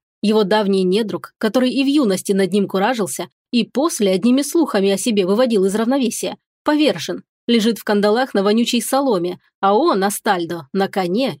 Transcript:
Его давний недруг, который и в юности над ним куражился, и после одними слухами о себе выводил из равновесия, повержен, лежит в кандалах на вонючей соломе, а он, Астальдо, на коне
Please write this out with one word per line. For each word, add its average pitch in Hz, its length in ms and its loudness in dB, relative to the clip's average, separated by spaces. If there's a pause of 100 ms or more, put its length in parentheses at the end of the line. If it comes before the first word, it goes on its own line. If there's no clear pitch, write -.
(220)
Его 214 220 2
давний 196 380 2
недруг, 185 560 -2
который 254 320 0
и 262 140 0
в - 20 0
юности 233 460 0
над 190 200 0
ним 202 140 2
куражился, 196 640 -2 (240)
и 233 120 2
после 247 460 -2
одними 240 320 2
слухами 247 480 0
о 190 80 0
себе 202 280 0
выводил 208 400 2
из 190 80 0
равновесия, 240 640 -2 (280)
повержен, 226 580 0 (240)
лежит 226 320 2
в - 60 -18
кандалах 208 500 0
на 196 80 0
вонючей 226 400 0
соломе, 208 560 -2 (220)
а 196 160 2
он, 269 260 2
Астальдо, 175 680 -2
на 190 160 0
коне 190 520 -2